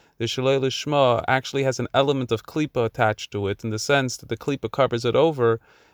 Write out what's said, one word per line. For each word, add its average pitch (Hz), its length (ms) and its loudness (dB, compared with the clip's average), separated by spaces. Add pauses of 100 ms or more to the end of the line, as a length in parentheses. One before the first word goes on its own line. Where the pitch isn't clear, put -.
(160)
the 117 80 -4
Shalei 131 340 0
Lishma 131 680 2
actually 131 360 0
has 131 140 0
an 113 140 -2
element 135 400 2
of 110 140 -4
klipa 139 400 -2
attached 110 460 -2
to 101 140 -2
it, 101 160 -4
in 117 60 -6
the 107 100 -4
sense 135 380 0
that - 140 -14
the 113 80 -4
klipa 135 340 -6
covers 120 320 0
it 117 100 0
over, 127 460 2 (340)